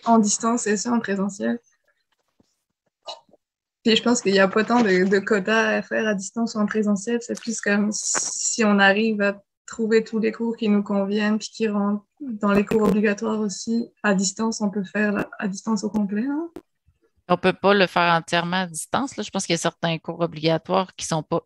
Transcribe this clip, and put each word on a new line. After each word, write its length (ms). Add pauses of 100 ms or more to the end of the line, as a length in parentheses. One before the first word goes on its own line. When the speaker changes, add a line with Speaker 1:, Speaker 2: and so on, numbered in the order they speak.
Speaker 1:
en 140
distance 480
et 100
ceux 140
en 100
présentiel. 580 (2250)
Puis 120
je 80
pense 180
qu'il 140
y 60
a 80
pas 160
tant 180
de, 260
de 120
quotas 560
à 60
faire 260
à 60
distance 420
ou 20
en 80
présentiel. 560
C'est 180
plus 200
comme 320
si 720
on 160
arrive 420
à 180 (240)
trouver 380
tous 160
les 140
cours 240
qui 120
nous 140
conviennent 560
puis 140
qui 160
rentrent 360 (160)
dans 300
les 140
cours 180
obligatoires 560
aussi. 500 (140)
À 120
distance, 460
on 100
peut 120
faire 300
la, 260
à 80
distance 380
au 60
complet, 380
hein ? 220 (800)
Speaker 2:
On 80
peut 160
pas 220
le 120
faire 260
entièrement 500
à 40
distance, 500
là. 60
Je 80
pense 160
qu'il 80
y 40
a 0
certains 400
cours 220
obligatoires 760
qui 100
sont 160
pas 240